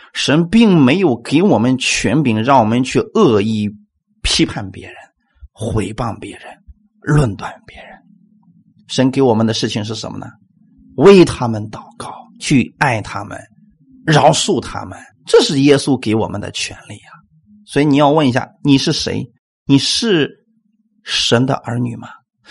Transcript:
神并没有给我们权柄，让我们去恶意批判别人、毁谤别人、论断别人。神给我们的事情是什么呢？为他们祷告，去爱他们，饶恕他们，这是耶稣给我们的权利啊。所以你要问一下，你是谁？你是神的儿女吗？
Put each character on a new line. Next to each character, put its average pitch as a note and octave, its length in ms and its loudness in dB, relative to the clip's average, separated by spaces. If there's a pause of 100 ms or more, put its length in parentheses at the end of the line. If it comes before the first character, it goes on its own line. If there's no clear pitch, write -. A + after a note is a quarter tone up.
(140)
神 E3+ 360 0
并 G#3+ 280 4
没 C#3+ 220 4
有 D3+ 200 0
给 C#3+ 220 -2
我 D#3+ 160 4
们 B2 200 0
权 B2+ 440 -2
柄， A2 220 0
让 C3+ 160 4
我 G#2+ 60 2
们 A#2+ 180 0
去 C3 160 -4
恶 B2 420 2
意 G#2+ 280 -2 (520)
批 - 240 0
判 G#2 240 -8
别 - 160 -18
人、 - 100 -20 (580)
毁 G#2+ 400 -4
谤 A2 260 -8
别 - 180 -16
人、 - 60 -20 (580)
论 C3+ 340 0
断 - 160 -12 (140)
别 - 120 -20
人。 - 100 -20 (1000)
神 C3 220 0
给 C3+ 140 0
我 A#2+ 100 4
们 A2 140 0
的 A2 80 -2
事 - 120 -4
情 A2 160 -6
是 A2 120 -8
什 - 160 -12
么 G2+ 80 -14
呢？ - 80 -14 (720)
为 F3+ 280 8
他 B2 220 -4
们 A2 240 -6
祷 - 100 -16 (160)
告， - 160 -16 (260)
去 - 380 0
爱 B2 240 -2
他 G2+ 240 -12
们， G2 140 -14 (640)
饶 D3+ 260 4
恕 C3 300 0
他 G2+ 240 -10
们， F#2 100 -14 (300)
这 A4+ 160 4
是 D3+ 200 0
耶 C#3+ 180 6
稣 C3+ 180 -2
给 G#2+ 160 -2
我 A2 140 0
们 G2 120 -8
的 - 120 -10
权 - 260 -10 (100)
利 G#2 60 -16
啊。 - 160 -20 (560)
所 - 160 -2
以 D3+ 40 2
你 C#3 120 2
要 D3 140 4
问 D3+ 180 2
一 - 20 0
下， B2 160 -4 (160)
你 C#3 140 4
是 D3+ 160 0
谁？ - 380 -6 (340)
你 C#3 140 4
是 E3+ 680 -2 (580)
神 - 440 0
的 C3+ 80 -2
儿 A#2+ 240 -8
女 A#2+ 160 -6
吗？ - 120 -16 (440)